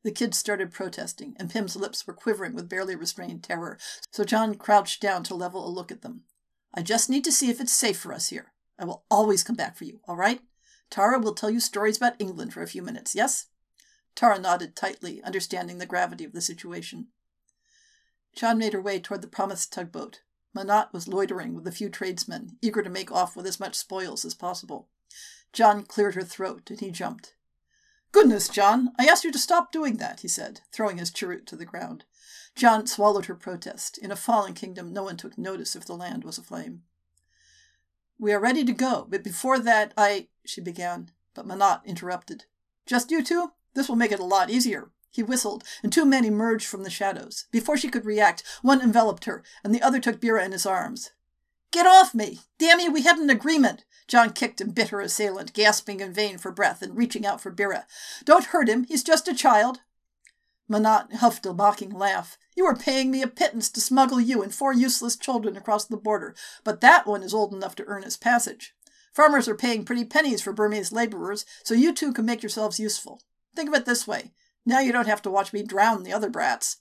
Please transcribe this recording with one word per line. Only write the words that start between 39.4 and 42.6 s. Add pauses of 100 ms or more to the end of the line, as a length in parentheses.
that
I," (160)
she
began, (220)
but
Manat
interrupted. (400)